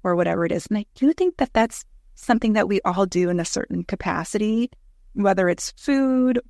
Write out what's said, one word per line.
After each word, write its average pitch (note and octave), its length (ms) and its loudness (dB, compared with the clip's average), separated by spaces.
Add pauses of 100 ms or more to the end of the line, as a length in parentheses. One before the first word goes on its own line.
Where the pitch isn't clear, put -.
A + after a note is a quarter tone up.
or F3+ 120 0
whatever E3+ 300 0
it E3 60 -2
is." - 160 -4
And G#3+ 100 -2
I G#3 80 -6 (100)
do C#4 160 2
think F#4 260 0
that - 160 -2
that's A3+ 300 0 (320)
something A#2+ 380 0
that G#2+ 140 2
we G3 140 0
all F#3 240 0
do F3+ 240 0
in F3 100 0
a E3 60 -4
certain - 380 -6
capacity, G#3+ 880 -2 (440)
whether F#3+ 360 2
it's - 260 -4
food C4 640 2 (100)